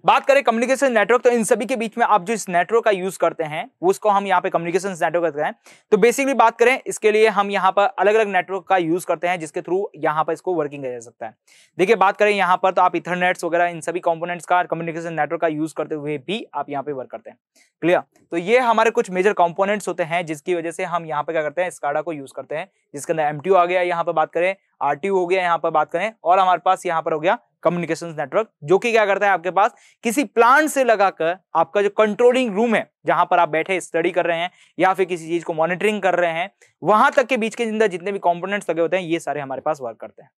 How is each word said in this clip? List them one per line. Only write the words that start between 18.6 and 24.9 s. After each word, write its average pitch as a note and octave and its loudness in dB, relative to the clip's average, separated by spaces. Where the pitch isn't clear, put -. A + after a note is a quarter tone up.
हमारे A3+ 2
कुछ A3+ -2
मेजर F#3 0
कंपोनेंट्स F#3+ 0
होते F3 -4
हैं E3+ -4
जिसकी D#3 -4
वजह E3 -6
से F3 -8
हम E3+ -6
यहाँ D3+ -6
पे E3 -8
क्या D#3+ 0
करते D3+ -4
हैं, F3+ -2
scada D3+ -4
को E3 -8
यूज़ C#3 -12
करते C#3 -10
हैं, F3 -10
जिसके D3 -6
अंदर D#3 -2
एमटीयू D3+ 0
आ F3 6
गया, F3+ 0
यहाँ F3 -2
पर E3 -2
बात D#3 0
करें F3+ 0
आरटीयू D3 -2